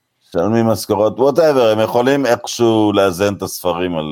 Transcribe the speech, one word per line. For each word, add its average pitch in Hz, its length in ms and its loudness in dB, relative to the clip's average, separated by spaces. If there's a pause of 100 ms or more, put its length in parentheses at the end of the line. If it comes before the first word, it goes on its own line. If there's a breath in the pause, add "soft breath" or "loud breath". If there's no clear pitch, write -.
(300)
משלמים 107 360 0
משכורות, 107 520 0
whatever, 139 440 2 (100)
הם 110 80 0
יכולים 123 460 0
איכשהו 117 680 0
לאזן 98 400 0
את 87 80 -10
הספרים 87 560 -6
על 78 140 -6